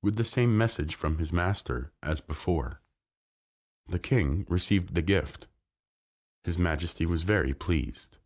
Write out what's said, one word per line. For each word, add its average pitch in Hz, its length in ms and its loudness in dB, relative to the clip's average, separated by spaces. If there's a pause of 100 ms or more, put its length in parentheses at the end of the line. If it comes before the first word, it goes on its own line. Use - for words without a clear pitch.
with 107 160 0
the 117 80 2
same 123 320 2
message 107 380 0
from 80 220 0
his 80 140 -2
master 87 600 -2 (100)
as 78 180 -2
before. 78 600 -4 (1040)
The 85 120 -2
king 92 500 0
received 90 440 2
the 85 80 2
gift. 85 460 0 (960)
His 85 140 -2
majesty 82 480 0
was 82 180 0
very 87 300 2
pleased. - 720 -4